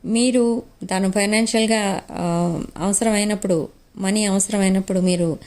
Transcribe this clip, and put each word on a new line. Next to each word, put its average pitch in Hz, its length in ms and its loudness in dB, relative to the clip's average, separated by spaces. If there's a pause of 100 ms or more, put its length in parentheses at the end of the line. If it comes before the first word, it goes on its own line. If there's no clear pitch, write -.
మీరు 240 580 2 (200)
తను 190 280 0
ఫైనాన్షియల్గా, 214 1000 0
ఆ, 170 520 -2 (140)
అవసరమైనప్పుడు, 202 920 0 (280)
మనీ 202 280 0
అవసరమైనప్పుడు 190 760 0
మీరు 175 480 0